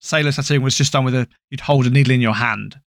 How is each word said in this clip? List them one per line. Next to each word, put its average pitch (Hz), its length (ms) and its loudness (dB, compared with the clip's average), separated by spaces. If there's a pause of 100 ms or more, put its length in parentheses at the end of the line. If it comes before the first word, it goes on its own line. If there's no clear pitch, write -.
sailor 151 320 -2
tattooing 143 300 -2
was 131 120 0
just - 180 0
done 135 120 0
with 127 100 0
a, 127 140 -2 (220)
you'd 135 100 -12
hold 135 260 2
a 123 40 2
needle 131 220 4
in 127 80 4
your 113 140 2
hand 104 440 -4 (100)